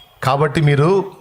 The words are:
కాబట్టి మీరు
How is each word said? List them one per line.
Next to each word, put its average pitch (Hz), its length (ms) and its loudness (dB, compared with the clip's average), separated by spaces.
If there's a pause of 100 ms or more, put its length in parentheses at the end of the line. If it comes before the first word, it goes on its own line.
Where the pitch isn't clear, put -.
(240)
కాబట్టి 143 380 -2
మీరు 151 600 0